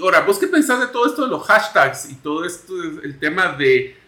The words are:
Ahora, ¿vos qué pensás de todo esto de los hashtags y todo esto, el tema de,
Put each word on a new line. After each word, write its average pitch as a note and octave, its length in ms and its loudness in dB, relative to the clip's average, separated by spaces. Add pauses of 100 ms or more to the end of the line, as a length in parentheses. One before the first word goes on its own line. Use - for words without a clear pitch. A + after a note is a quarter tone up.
Ahora, F3 200 4
¿vos G3 160 2
qué F#4+ 100 0
pensás D4 320 2
de B3+ 80 0
todo A#3+ 180 0
esto A#3+ 160 -2
de B3+ 60 -2
los - 180 -6
hashtags E3+ 640 2
y C3 60 -16
todo D#3 280 -6
esto, - 300 -10 (280)
el C#3 160 -12
tema E3 340 -2
de, C3 440 2 (120)